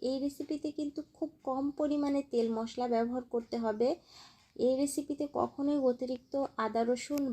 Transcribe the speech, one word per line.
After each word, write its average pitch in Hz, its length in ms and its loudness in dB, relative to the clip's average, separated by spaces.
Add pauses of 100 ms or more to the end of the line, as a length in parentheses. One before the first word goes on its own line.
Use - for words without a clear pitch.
এই 262 180 0
রেসিপিতে 285 520 -4
কিন্তু 294 280 -6 (140)
খুব 311 160 -6 (140)
কম 262 280 -2
পরিমাণে 285 580 0
তেল 226 220 2
মশলা 226 360 -4
ব্যবহার 240 360 0
করতে 233 340 -4
হবে। 226 320 2 (640)
এই 254 200 4
রেসিপিতে 285 580 -2
কখনোই 285 500 2
অতিরিক্ত 247 500 0 (240)
আদা 220 260 0
রসুন 254 380 0 (120)